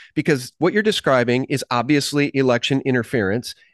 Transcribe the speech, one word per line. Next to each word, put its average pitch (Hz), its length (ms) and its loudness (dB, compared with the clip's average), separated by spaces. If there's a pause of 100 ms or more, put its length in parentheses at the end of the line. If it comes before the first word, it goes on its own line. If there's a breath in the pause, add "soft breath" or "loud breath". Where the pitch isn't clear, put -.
(160 loud breath)
Because 135 420 -2
what 170 160 0
you're 208 80 0
describing 131 600 2
is - 260 -4
obviously 143 640 0
election 131 520 0
interference. 117 680 -2 (200 soft breath)